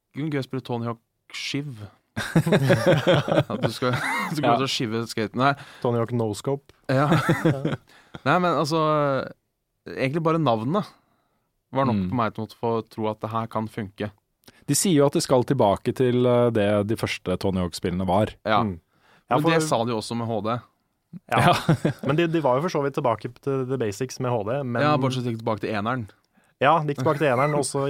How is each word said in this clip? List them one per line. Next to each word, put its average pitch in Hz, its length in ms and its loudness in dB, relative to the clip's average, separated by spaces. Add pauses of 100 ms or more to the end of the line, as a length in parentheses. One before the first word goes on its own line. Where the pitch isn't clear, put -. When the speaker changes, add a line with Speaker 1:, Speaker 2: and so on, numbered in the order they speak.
(160)
Speaker 1:
det 139 100 -6
er 151 80 -4
gøy 139 80 -2
å 127 80 -10
spille 131 160 -8
Tony 117 240 -4
Hawk 113 120 -8 (320)
Shiv. 139 520 -8 (300)
Speaker 2:
<laughs> - 0 -
Speaker 1:
At - 1400 2
du 120 120 -2
skal, 123 240 -2 (180)
<laughs> 196 180 -6
du 156 60 -6
skal 147 80 0
Speaker 3:
Ja. 120 100 4
Speaker 1:
ut 131 80 2
og 131 80 -2
skive 113 360 -2
skaten 110 360 -4
her. 139 140 2 (240)
Speaker 2:
Tony 120 180 0
Hawk 117 160 -2
No 113 180 0
Scope. - 380 -6 (160)
Speaker 1:
Ja. 135 200 2 (580)
Speaker 2:
<laughs> - 640 -10
Speaker 1:
Nei, 151 100 4
men 180 140 2
altså, 156 280 0 (1080)
egentlig 131 360 -4
bare 165 160 2
navnet 135 460 0 (880)
var 135 160 0
nok 107 80 2
Speaker 3:
Mm. 92 120 0
Speaker 1:
på 127 60 -2
meg 110 200 0
til 110 100 -6
å - 100 -14
få 117 160 -2 (160)
tro 110 220 -4
at 107 100 -6
det 110 140 -8
her 113 140 -4
kan 110 200 -4
funke. 104 440 -8 (520)
Speaker 3:
De 143 120 0
sier 185 260 2
jo 139 60 6
at 156 100 0
de 156 40 0
skal 127 220 2
tilbake 117 500 2
til, 123 320 2
eh, 120 260 4
det 104 180 2 (180)
de 110 80 0
første - 420 -4
Tony 95 220 0
Hawk-spillene 90 480 -4
var. 98 240 2 (140)
Speaker 1:
Ja. 107 180 2
Speaker 2:
Mm. 95 140 -6 (520)
Ja, 120 60 2
Speaker 1:
Men 151 60 4
Speaker 2:
for 165 100 2
Speaker 1:
det 160 120 4
sa 131 200 0
de 120 80 -2
jo 110 80 -2
også 117 160 -6
med 117 120 -4
H 113 140 -2
D. 110 140 -2 (760)
Speaker 2:
Ja. 123 100 4
Speaker 3:
Ja. 165 120 6 (260)
<laughs> - 280 -4
Speaker 2:
Men 143 80 0
de, 170 120 4
de 165 140 0
var 127 160 2
jo 147 60 -2
for 180 60 -2
så 147 140 -2
vidt 139 120 -2
tilbake 127 360 -2 (100)
til 135 260 -4
the 131 100 -4
basics 117 420 -4
med 123 120 -2
H 120 120 0
D, 131 200 -4
men 120 200 -2
Speaker 1:
Ja, 151 140 4
bortsett 127 260 -2
fra 123 80 -4
gikk 113 120 -6
tilbake 110 200 -4
til 107 120 -2
eneren. 110 320 -4 (540)
Speaker 2:
Ja, 151 180 6
de 147 140 -2
gikk - 80 -6
tilbake 147 180 2
til 156 80 2
eneren, 135 280 2
og 139 120 0
så 139 220 -4